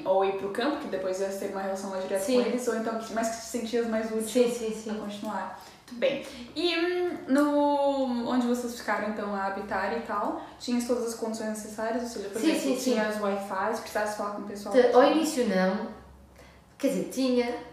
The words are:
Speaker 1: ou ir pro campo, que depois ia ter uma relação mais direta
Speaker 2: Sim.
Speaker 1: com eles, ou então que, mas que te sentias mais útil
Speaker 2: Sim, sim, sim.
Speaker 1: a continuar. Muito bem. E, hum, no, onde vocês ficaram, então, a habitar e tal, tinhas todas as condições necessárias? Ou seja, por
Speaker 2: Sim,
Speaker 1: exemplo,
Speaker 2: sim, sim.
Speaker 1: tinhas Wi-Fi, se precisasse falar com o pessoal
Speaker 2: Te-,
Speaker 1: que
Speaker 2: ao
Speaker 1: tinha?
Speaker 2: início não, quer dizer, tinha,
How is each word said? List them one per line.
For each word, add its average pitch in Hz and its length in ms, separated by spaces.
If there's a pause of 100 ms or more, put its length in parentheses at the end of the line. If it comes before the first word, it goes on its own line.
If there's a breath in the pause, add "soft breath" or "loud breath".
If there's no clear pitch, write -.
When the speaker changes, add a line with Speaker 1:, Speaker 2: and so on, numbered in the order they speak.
Speaker 1:
ou 190 200
ir 196 80
pro 196 160
campo, 285 300
que - 100
depois 190 320
ia 196 80
ter 196 240
uma 196 100
relação 196 280
mais 190 120
direta 196 220
Speaker 2:
Sim. 247 180
Speaker 1:
com 220 60
eles, 240 180
ou 226 100
então 220 220
que, 208 160
mas 226 140
que - 80
te - 100
sentias 233 400
mais 220 240
útil 220 160
Speaker 2:
Sim, 240 240
sim, 220 240
sim. 214 160
Speaker 1:
a 208 40
continuar. 208 680 (280 loud breath)
Muito 240 100
bem. - 240 (300 loud breath)
E, 339 240
hum, 359 480
no, 277 1040
onde 247 160
vocês 240 320
ficaram, 208 320
então, 202 240
a 196 140
habitar 202 500
e - 40
tal, 233 380 (200 loud breath)
tinhas 240 260
todas 226 220
as 233 80
condições 220 320
necessárias? 220 560
Ou - 40
seja, 196 200
por - 120
Speaker 2:
Sim, 311 120
Speaker 1:
exemplo, - 180
Speaker 2:
sim, 247 80
sim. 254 140
Speaker 1:
tinhas 214 280
Wi-Fi, 196 540
se - 60
precisasse 214 360
falar 208 200
com 202 60
o - 20
pessoal 202 280
Speaker 2:
Te-, 254 120
Speaker 1:
que - 100
Speaker 2:
ao 247 80
Speaker 1:
tinha? 294 140
Speaker 2:
início 262 320
não, 190 400 (920 loud breath)
quer 269 120
dizer, - 200
tinha, 247 460 (160)